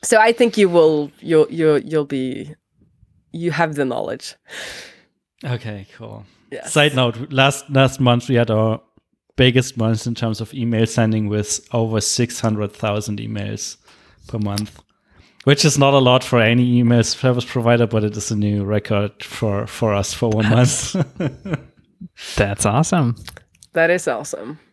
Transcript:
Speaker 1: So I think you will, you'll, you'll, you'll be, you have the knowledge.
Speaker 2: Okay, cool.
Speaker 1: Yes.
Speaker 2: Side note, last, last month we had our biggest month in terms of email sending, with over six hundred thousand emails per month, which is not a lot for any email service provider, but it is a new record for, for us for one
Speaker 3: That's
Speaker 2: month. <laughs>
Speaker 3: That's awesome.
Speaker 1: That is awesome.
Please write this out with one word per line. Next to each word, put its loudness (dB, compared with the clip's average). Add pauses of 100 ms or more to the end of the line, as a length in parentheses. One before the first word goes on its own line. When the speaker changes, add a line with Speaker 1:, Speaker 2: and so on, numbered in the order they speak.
Speaker 1:
So 2
I 4
think 2
you 4
will, 4 (100)
you'll, 2
you'll, 2
you'll -4
be, -6 (800)
you -4
have -2
the 0
knowledge. -8 (1080)
Speaker 2:
Okay, -8 (100)
cool. -16 (260)
Speaker 1:
Yes. -12
Speaker 2:
Side 2
note, -2
last, 0
last 2
month 2
we 0
had 2
our 0 (560)
biggest 2
month 0
in -4
terms -4
of -10
email 0
sending, 0
with -4
over 0
six -2
hundred -2
thousand -4
emails -10 (520)
per -8
month, -6 (640)
which 4
is 4
not 6
a 8
lot 4
for 2
any 4
email 4
service -2
provider, 2
but 0
it -2
is -8
a -2
new 0
record -2
for, -4
for -2
us -2
for -2
one 2
Speaker 3:
That's 2
Speaker 2:
month. -4 (300)
<laughs> -14
Speaker 3:
That's 0
awesome. 0 (580)
Speaker 1:
That 2
is 0
awesome. -8 (140)